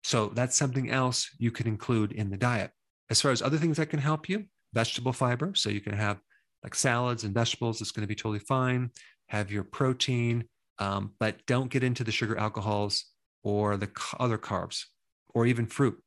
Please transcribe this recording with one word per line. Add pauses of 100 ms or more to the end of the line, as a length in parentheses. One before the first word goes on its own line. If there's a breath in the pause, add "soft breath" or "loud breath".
So
that's
something
else
you
could
include
in
the
diet. (380)
As
far
as
other
things
that
can
help
you, (280)
vegetable
fiber.
So
you
can
have, (420 soft breath)
like,
salads
and
vegetables.
It's
gonna
be
totally
fine. (380 loud breath)
Have
your
protein, (340)
um,
but
don't
get
into
the
sugar
alcohols (380)
or
the
c-,
other
carbs (500)
or
even
fruit.